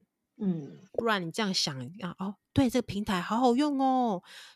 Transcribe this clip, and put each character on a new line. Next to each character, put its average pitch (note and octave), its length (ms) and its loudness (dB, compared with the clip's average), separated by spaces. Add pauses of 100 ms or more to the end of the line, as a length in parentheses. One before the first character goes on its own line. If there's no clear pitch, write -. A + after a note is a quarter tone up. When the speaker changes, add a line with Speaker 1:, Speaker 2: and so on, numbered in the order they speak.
(360)
Speaker 1:
嗯。 E3+ 440 -2 (120)
Speaker 2:
不 - 120 -2
然 G#3 220 2
你 D#3+ 40 -6
这 A3 120 -2
样 G3 100 0
想， D#3 240 0 (240)
啊， F3 180 -8
哦， G3 180 -6 (160)
对， C4 180 4
这 B3 100 2
个 - 60 -2
平 G3+ 180 -4
台 F#3+ 160 0
好 G3 180 -2
好 B3 160 6
用 C#4+ 260 2
哦， B3+ 420 2 (340)